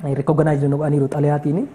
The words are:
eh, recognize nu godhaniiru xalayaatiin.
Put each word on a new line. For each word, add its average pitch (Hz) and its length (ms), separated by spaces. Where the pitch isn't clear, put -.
eh, 139 120
recognize 147 520
nu 139 100
godhaniiru 147 300
xalayaatiin. 147 680